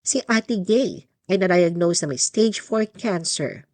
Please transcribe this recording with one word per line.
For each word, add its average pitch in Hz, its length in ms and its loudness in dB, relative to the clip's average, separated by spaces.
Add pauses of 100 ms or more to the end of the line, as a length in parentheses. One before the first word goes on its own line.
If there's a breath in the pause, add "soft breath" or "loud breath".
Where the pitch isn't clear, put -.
Si - 240 -4
Ate 226 400 0
Gay 220 400 0 (240)
ay 196 80 2
na-diagnose 175 720 2
na 135 80 -4
may - 20 -12
stage - 460 0
four 214 240 -2
cancer. 165 840 -6